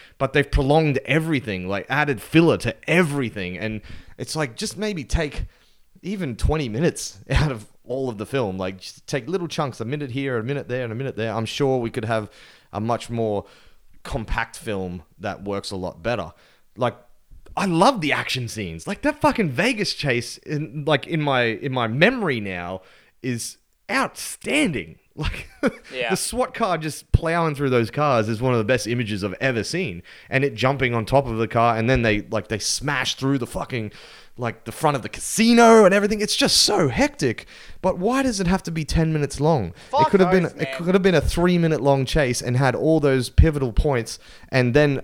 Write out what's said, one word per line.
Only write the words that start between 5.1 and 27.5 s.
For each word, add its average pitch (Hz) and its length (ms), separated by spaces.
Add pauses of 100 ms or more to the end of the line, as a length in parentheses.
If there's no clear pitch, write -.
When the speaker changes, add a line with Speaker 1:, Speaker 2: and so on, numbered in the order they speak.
Speaker 1:
even 175 340
twenty 147 340
minutes 131 540
<laughs> - 60
out 139 220
of 107 160 (180)
all 131 240
of 110 80
the 104 80
film. 104 320
Like, 95 220
just - 280
take 127 220
little 175 180
chunks, 143 320
a 113 60
minute 139 260
here, 135 280
a 107 40
minute 135 240
there, 127 160
and 117 80
a 107 40
minute 131 200
there. 110 180
I'm 113 120
sure 131 340
we 117 120
could 110 140
have 110 240 (440)
a 104 80
much 113 280
more 113 360 (580)
compact - 540
film 92 460 (160)
that 92 240
works 101 280
a 101 60
lot 90 260
better. 104 300 (420)
Like, 120 220 (580)
I 175 100
love 190 360
the 147 100
action 120 360
scenes. 87 400
Like, - 160
that 294 180
fucking 240 280
Vegas 202 440
chase 120 460
in, 147 460
like, 143 220
in 160 140
my, 135 220
in 117 280
my 127 160
memory 165 520
now 92 420 (400)
is 120 360 (340)
outstanding. 214 1120
<laughs> - 40 (100)
Like, - 320 (420)
Speaker 2:
Yeah. 120 200
Speaker 1:
the 190 40
swat - 380
car 185 240
just 156 340
plowing 165 440